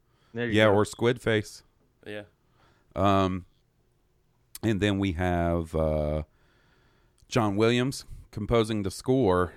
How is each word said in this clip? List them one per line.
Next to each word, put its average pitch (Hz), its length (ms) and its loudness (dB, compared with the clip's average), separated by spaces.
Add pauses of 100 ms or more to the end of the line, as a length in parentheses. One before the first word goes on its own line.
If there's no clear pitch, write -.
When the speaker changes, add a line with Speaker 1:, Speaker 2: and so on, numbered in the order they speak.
(340)
Speaker 1:
There 120 140 -6
you 110 60 -2
Speaker 2:
Yeah, 107 120 4
Speaker 1:
go. 104 80 6
Speaker 2:
or 104 120 4
Squid 117 360 -2
Face. 110 420 -4 (420)
Speaker 3:
Yeah. 104 180 -14 (720)
Speaker 2:
Um, 95 500 0 (1160)
and 107 200 0
then 101 180 0
we 98 140 0
have, 85 640 -2
uh, 76 480 -2 (1040)
John 107 260 0
Williams 120 480 0 (280)
composing 110 520 0
the 92 80 -4
score, 92 640 2